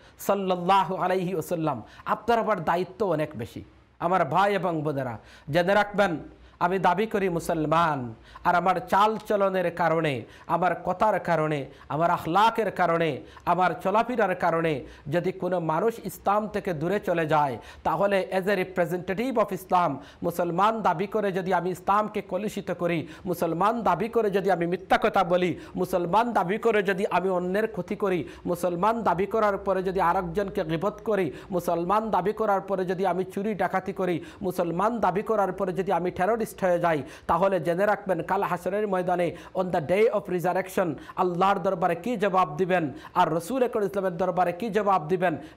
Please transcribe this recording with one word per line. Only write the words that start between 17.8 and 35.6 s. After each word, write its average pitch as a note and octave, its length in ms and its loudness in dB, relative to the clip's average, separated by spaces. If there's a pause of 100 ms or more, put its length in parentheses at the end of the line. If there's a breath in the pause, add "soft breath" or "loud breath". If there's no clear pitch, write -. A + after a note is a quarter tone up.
তাহলে F#3 500 2
as F#3 100 0
a G3 140 2
representative F#3 760 -2
of G#3+ 160 2
Islam, F3 440 0 (280 loud breath)
মুসলমান F3+ 600 0
দাবি F3+ 240 0
করে G#3 260 -2
যদি F#3 220 -2
আমি F3 160 0
ইসলামকে G#3 520 0
কলুষিত F#3+ 480 -6
করি, F3 380 -2 (180 loud breath)
মুসলমান F3+ 560 0
দাবি F#3 260 0
করে A3+ 220 2
যদি F#3+ 200 2
আমি E3+ 160 2
মিথ্যা F#3 360 0
কথা G3+ 220 4
বলি, F3+ 360 2 (160 loud breath)
মুসলমান F#3 560 0
দাবি G3+ 260 0
করে G#3+ 240 2
যদি F#3+ 240 0
আমি F3+ 220 0
অন্যের F#3 400 0
ক্ষতি G3+ 280 -6
করি, F#3 320 0 (180 loud breath)
মুসলমান F3+ 560 0
দাবি F3+ 240 2
করার G#3 320 2
পরে F#3+ 240 0
যদি F#3+ 180 0
আরেকজনকে F3+ 640 0
গীবত E3+ 400 -2
করি, G3 280 0 (180 loud breath)
মুসলমান F3+ 600 0
দাবি G3 220 0
করার G#3 280 0
পরে F#3+ 240 -4
যদি F#3 220 -2
আমি F3+ 180 0
চুরি G3 300 -4
ডাকাতি F#3 380 -2
করি, F3+ 320 -2 (180 loud breath)
মুসলমান F#3+ 580 0
দাবি F#3+ 220 2
করার G3+ 300 0
পরে F#3 200 -2